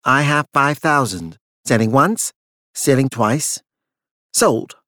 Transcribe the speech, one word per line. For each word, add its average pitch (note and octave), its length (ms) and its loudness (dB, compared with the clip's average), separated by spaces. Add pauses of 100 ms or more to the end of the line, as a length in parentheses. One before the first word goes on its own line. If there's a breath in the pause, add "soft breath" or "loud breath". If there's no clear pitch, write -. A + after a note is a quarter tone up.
I C3+ 180 2
have D3 300 0
five C#3+ 260 0
thousand. G2 600 -2 (260)
Selling A2 260 0
once, D#3 420 0 (420)
selling C3+ 340 0
twice. A#2+ 520 -2 (720)
Sold. - 440 0 (120)